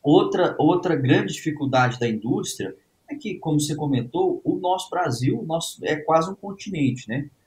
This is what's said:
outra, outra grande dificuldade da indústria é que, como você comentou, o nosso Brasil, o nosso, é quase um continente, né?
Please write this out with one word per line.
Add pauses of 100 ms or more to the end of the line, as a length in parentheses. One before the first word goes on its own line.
outra,
outra
grande
dificuldade
da
indústria (340)
é
que,
como
você
comentou,
o
nosso
Brasil,
o
nosso,
é
quase
um
continente,
né? (160)